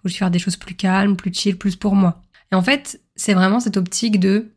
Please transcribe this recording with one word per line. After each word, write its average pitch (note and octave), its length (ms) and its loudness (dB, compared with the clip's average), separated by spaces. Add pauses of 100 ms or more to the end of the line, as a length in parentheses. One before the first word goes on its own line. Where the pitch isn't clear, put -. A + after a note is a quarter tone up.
Ou F#3+ 40 -2
je F3 60 -6
vais - 40 -12
faire F#3 140 0
des F3 80 0
choses F3+ 160 -4
plus - 180 -16
calmes, F#3+ 420 0
plus F3+ 160 -6
chill, F#3 240 -2
plus F#3 200 -4
pour G3+ 180 -2
moi. » F#3 260 4 (320)
Et F#3+ 40 2
en F#3 60 2
fait, C#4 380 -2 (140)
c'est - 200 -2
vraiment F#3+ 260 4
cette A3+ 160 -2
optique G3+ 420 0
de G3 380 2